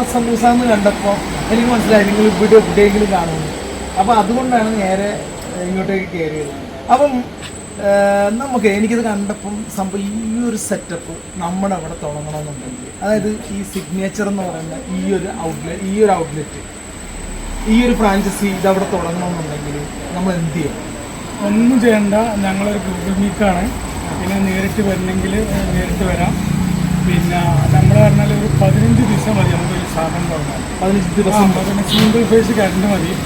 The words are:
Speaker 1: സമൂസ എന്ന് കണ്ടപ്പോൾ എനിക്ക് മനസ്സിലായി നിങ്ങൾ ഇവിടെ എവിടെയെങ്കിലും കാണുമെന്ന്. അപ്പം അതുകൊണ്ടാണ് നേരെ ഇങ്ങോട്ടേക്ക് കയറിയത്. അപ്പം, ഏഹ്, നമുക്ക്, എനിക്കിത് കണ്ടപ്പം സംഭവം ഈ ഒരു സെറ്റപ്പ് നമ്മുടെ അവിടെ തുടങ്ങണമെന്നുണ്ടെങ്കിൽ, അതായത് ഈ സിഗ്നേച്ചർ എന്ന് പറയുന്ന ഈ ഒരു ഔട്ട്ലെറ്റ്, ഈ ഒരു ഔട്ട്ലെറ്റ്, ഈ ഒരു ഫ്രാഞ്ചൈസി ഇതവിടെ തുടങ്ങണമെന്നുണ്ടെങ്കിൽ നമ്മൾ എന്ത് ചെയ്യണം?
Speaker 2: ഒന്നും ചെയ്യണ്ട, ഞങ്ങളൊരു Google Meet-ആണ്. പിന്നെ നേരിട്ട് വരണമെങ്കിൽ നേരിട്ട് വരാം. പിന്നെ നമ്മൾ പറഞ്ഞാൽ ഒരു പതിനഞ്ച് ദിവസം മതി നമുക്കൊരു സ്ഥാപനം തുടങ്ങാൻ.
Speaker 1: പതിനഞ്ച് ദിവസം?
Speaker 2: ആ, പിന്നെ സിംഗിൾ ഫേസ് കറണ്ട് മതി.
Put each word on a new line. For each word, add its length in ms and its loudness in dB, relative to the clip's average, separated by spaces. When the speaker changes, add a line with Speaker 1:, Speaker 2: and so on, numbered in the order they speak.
Speaker 1:
സമൂസ 320 0
എന്ന് 180 2
കണ്ടപ്പോൾ 440 2
എനിക്ക് 220 2
മനസ്സിലായി 360 4
നിങ്ങൾ 220 4
ഇവിടെ 300 4
എവിടെയെങ്കിലും 560 4
കാണുമെന്ന്. 360 -2
അപ്പം 220 2
അതുകൊണ്ടാണ് 480 0
നേരെ 260 0
ഇങ്ങോട്ടേക്ക് 480 -2
കയറിയത്. 400 -6
അപ്പം, 180 4
ഏഹ്, 420 2
നമുക്ക്, 280 -2
എനിക്കിത് 320 0
കണ്ടപ്പം 460 -6
സംഭവം 300 -4
ഈ 320 -4
ഒരു 80 -4
സെറ്റപ്പ് 440 -8
നമ്മുടെ 360 -2
അവിടെ 240 -10
തുടങ്ങണമെന്നുണ്ടെങ്കിൽ, 840 -10
അതായത് 260 0
ഈ 20 -6
സിഗ്നേച്ചർ 600 -4
എന്ന് 140 -4
പറയുന്ന 280 -8
ഈ 40 -4
ഒരു 100 -6
ഔട്ട്ലെറ്റ്, 420 -8
ഈ 20 -2
ഒരു 160 4
ഔട്ട്ലെറ്റ്, 400 -8
ഈ 40 6
ഒരു 140 2
ഫ്രാഞ്ചൈസി 560 0
ഇതവിടെ 380 0
തുടങ്ങണമെന്നുണ്ടെങ്കിൽ 840 -4
നമ്മൾ 160 0
എന്ത് 180 -2
ചെയ്യണം? 220 -4
Speaker 2:
ഒന്നും 360 4
ചെയ്യണ്ട, 320 4
ഞങ്ങളൊരു 400 -2
Google 380 -4
Meet-ആണ്. 420 0
പിന്നെ 180 -2
നേരിട്ട് 400 0
വരണമെങ്കിൽ 440 0
നേരിട്ട് 360 0
വരാം. 240 0
പിന്നെ 320 2
നമ്മൾ 300 6
പറഞ്ഞാൽ 320 6
ഒരു 120 0
പതിനഞ്ച് 480 6
ദിവസം 280 0
മതി 180 2
നമുക്കൊരു 360 -2
സ്ഥാപനം 380 -2
തുടങ്ങാൻ. 320 -4
Speaker 1:
പതിനഞ്ച് 380 2
ദിവസം? 400 4
Speaker 2:
ആ, 100 0
പിന്നെ 240 0
സിംഗിൾ 380 4
ഫേസ് 300 4
കറണ്ട് 340 2
മതി. 180 0